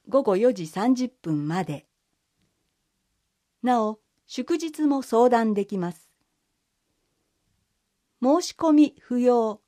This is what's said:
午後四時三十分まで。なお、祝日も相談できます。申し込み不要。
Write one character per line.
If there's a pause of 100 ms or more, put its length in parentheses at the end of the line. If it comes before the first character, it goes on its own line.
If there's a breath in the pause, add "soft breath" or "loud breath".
午
後
四
時
三
十
分
ま
で。 (1700)
な
お、 (260)
祝
日
も
相
談
で
き
ま
す。 (2250)
申
し
込
み
不
要。